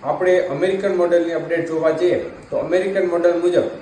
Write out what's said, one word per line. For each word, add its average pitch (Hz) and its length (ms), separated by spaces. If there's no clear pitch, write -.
આપણે 180 300
અમેરિકન 190 460
મોડેલની 165 400
અપડેટ 156 260
જોવા 160 320
જઈએ 175 180
તો 147 80
અમેરિકન 185 560
મોડેલ 170 300
મુજબ 175 220